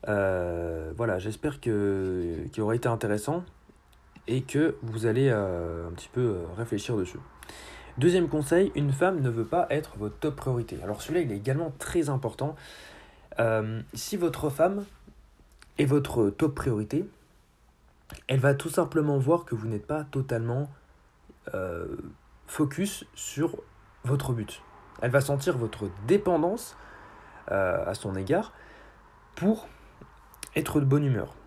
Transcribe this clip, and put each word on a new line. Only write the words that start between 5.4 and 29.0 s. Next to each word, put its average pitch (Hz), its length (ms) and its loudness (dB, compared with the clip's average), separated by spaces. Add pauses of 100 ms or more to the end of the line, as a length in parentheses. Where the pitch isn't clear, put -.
un 82 40 -8
petit - 200 -12
peu, 123 100 0
euh, 95 240 0 (120)
réfléchir 113 400 -2
dessus. 92 220 -4 (800)
Deuxième 170 320 6
conseil, 156 460 4
une 143 160 2
femme 170 280 2
ne 131 100 2
veut 113 160 0
pas - 240 2
être 147 280 -2
votre 104 200 -6
top 147 180 -2
priorité. 117 480 -4
Alors 104 180 -6
celui-là, 170 200 0
il 127 100 -2
est 101 60 -4
également 135 400 -2
très 156 320 0
important. 135 460 -2 (840)
Euh, 110 420 2 (120)
si 151 240 -6
votre 160 320 0
femme 196 360 2 (920)
est 147 80 4
votre 127 440 4
top 143 260 0
priorité, 123 500 -2 (1200)
elle 135 120 2
va 139 140 6
tout 139 160 -2
simplement 151 480 2
voir 131 260 4
que - 120 -4
vous 110 120 -4
n'êtes 104 180 -4
pas 151 200 -2
totalement, 131 640 -2 (840)
euh, 90 440 -6 (500)
focus 165 680 -4
sur - 440 -4 (460)
votre 131 300 0
but. - 280 -6 (400)
Elle 123 100 0
va 135 100 6
sentir 143 360 0
votre 107 320 -4 (180)
dépendance, 185 680 2 (720)
euh, 92 340 2
à 85 80 -2
son 95 220 -4
égard 139 380 0 (840)